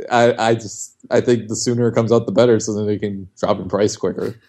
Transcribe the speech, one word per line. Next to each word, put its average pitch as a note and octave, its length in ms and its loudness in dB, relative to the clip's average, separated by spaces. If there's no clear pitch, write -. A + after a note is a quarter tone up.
I, A#2+ 380 4
I A2+ 60 4
just, - 380 -10
I A#2 120 2
think A2+ 260 0
the G#2+ 80 -6
sooner A#2+ 320 0
it A2+ 80 -2
comes A2+ 160 0
out, A#2 140 4
the G2 80 -4
better, A#2 260 4
so A2 160 -4
then G#2 100 -2
they G#2 140 -2
can G2 300 -8
drop G2 200 -2
in F#2 100 -8
price G2+ 260 0
quicker. G2+ 400 -6